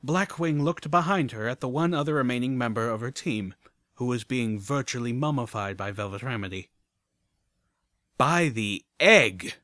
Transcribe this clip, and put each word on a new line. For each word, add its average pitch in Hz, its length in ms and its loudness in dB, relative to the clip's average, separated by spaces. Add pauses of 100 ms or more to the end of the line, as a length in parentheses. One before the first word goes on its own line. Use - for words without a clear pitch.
Blackwing 160 600 0
looked 160 260 -2
behind 170 420 2
her 110 160 -6
at 123 120 -4
the - 80 -4
one 156 260 0
other 151 200 0
remaining 127 440 0
member 117 320 0
of 110 120 -2
her 120 100 -6
team, 107 420 -4 (420)
who 127 100 -6
was 123 180 0
being 113 360 -2
virtually 123 520 -4
mummified 120 640 -2
by 98 160 -6
Velvet 101 320 -6
Remedy. 98 460 -6 (1500)
By 165 320 4
the 107 360 -2 (140)
egg! 131 640 6